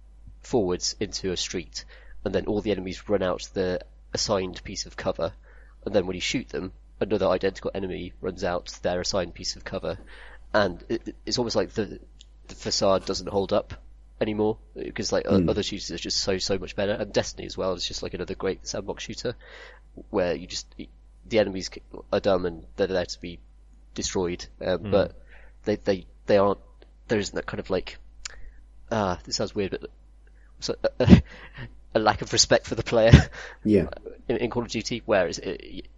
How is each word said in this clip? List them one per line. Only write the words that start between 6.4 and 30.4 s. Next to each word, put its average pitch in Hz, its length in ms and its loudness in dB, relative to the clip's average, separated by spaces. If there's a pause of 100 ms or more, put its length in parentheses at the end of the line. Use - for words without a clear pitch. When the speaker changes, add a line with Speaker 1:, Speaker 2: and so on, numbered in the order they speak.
Speaker 1:
them, 90 240 -6 (280)
another - 280 2
identical - 460 0
enemy 175 460 -6
runs 90 240 -6
out 87 380 -4
their 90 180 0
assigned 87 340 -2
piece - 220 -8
of - 80 -16
cover, 85 340 -6 (540)
and 95 360 2
it, 113 260 -4 (120)
it's 110 120 -2
almost 117 180 -2
like 92 160 2
the, 95 280 -4 (480)
the - 60 -14
facade 98 520 2
doesn't 92 220 -4
hold 98 240 0
up - 220 0 (460)
anymore, 107 380 0 (180)
because, - 360 -6
like, 98 140 2
o-, 98 140 6
Speaker 2:
Mm. 85 80 4
Speaker 1:
other 101 140 2
shooters - 300 -8
are 85 40 -6
just - 220 -4
so, 95 180 0
so 95 220 -2
much 90 180 -10
better, 101 160 0
and 104 200 -4
Destiny - 340 -4
as - 100 -14
well 92 160 0
is 87 160 -6
just, - 140 -10
like, - 100 -8
another 87 220 -6
great 92 320 -4
sandbox - 380 -8
shooter, 117 300 -6 (760)
where 90 240 2
you 82 120 -6
just, - 200 -8 (100)
the - 600 -4
enemies 95 340 2
c-, - 80 -12 (320)
are 101 80 4
dumb 92 240 4
and 82 220 -6 (100)
they're 98 100 2
there 90 200 0
to - 140 -12
be 87 180 -12 (560)
destroyed, 90 500 -2 (160)
uh, 92 160 0
Speaker 3:
Mm. 101 140 -6
Speaker 1:
but 98 280 2 (460)
they, 107 120 0
they, 95 300 -2 (200)
they 110 100 6
aren't, 98 240 4 (480)
there 113 100 2
isn't 98 160 -4
that 87 120 -4
kind - 140 -6
of, - 100 -8
like, 92 260 -2 (960)
uh, 101 340 0
this - 120 -6
sounds 104 180 -4
weird, 98 160 -2 (100)
but - 100 -12 (680)